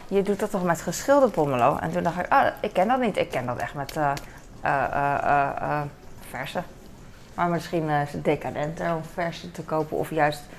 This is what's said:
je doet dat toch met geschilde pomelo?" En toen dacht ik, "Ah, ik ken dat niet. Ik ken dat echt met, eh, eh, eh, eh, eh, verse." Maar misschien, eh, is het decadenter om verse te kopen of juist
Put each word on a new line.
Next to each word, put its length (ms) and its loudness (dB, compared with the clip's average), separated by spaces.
je 140 4
doet 180 0
dat 120 0
toch 120 0
met 180 2
geschilde 460 6
pomelo?" 500 4
En 140 -2
toen 120 0
dacht 160 0
ik, 100 -2
"Ah, 160 6
ik 120 -4
ken 140 4
dat 120 2
niet. 180 0
Ik 120 0
ken 160 -4
dat 120 -4
echt 160 -6
met, 240 -6
eh, 140 2
eh, 220 2
eh, 400 0
eh, 260 4
eh, 200 -2
verse." 320 -6
Maar 140 0
misschien, 420 0
eh, 120 4
is 100 -4
het 120 -8
decadenter 720 -2
om 60 -4
verse 380 -6
te 100 -10
kopen 360 -2
of 120 -2
juist 320 2